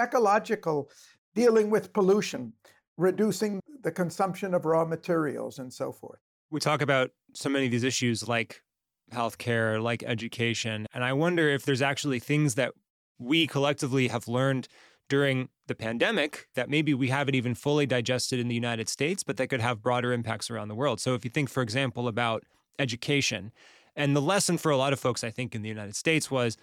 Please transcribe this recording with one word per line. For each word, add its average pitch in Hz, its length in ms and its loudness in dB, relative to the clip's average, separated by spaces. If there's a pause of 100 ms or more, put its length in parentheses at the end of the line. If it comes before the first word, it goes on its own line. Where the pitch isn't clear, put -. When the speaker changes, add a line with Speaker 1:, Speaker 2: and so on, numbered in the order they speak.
Speaker 1:
ecological, 208 880 2 (460)
dealing 220 340 6
with 214 240 0
pollution, 185 600 2 (440)
reducing 190 640 2 (240)
the 165 80 -2
consumption 185 600 -2
of 175 120 2
raw 165 200 4
materials, 151 760 -2
and 127 120 -12
so 135 200 -6
forth. - 280 -18 (300)
Speaker 2:
We 151 100 -4
talk 147 220 0
about 131 300 2 (220)
so - 160 -6
many 139 160 2
of 120 60 0
these 120 120 2
issues 120 440 0
like 117 340 -2 (500)
healthcare, 113 680 0
like 117 220 -2
education, 113 880 -4
and 123 100 -6
I 127 100 0
wonder 160 360 2
if 139 140 0
there's 135 180 0
actually 139 380 0
things 147 360 2
that 123 180 0 (460)
we 143 260 2
collectively 135 600 0
have 113 200 -4
learned 127 400 0 (420)
during 139 400 2 (180)
the 127 80 -4
pandemic 151 800 -2
that 123 140 -2
maybe 147 240 2
we 127 160 0
haven't 135 260 0
even 123 180 0
fully 147 320 0
digested 123 540 0
in 120 80 -2
the 120 80 -2
United 117 340 -4
States, 170 340 -2
but - 140 -4
that 131 100 0
could 131 140 -2
have 113 200 0
broader 123 320 0
impacts 113 360 -4
around 107 200 -8
the 107 60 -10
world. 120 240 -2
So 127 140 0
if 117 100 -2
you 127 60 -8
think, 139 200 -2
for 131 120 0
example, 123 460 -2
about 113 360 -2 (360)
education, 120 720 -2 (420)
and 143 220 2
the 143 60 4
lesson 180 360 2
for 160 140 2
a 135 60 4
lot 135 160 2
of 131 80 0
folks, 123 200 0
I 113 100 -6
think, 123 220 -6
in 107 100 -6
the 110 60 -6
United 107 280 -8
States 160 340 0
was, 120 320 2